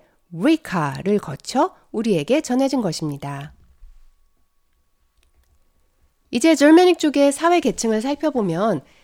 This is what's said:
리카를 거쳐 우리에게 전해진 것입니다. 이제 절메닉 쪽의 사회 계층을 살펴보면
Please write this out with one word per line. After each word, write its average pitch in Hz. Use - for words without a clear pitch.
리카를 180
거쳐 254
우리에게 214
전해진 262
것입니다. 147
이제 311
절메닉 339
쪽의 285
사회 339
계층을 226
살펴보면 220